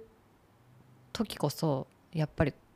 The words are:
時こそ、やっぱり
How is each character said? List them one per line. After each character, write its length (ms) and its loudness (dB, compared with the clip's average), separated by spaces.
時 240 -2
こ 120 2
そ、 380 0
や 120 2
っ 100 -10
ぱ 100 4
り 80 0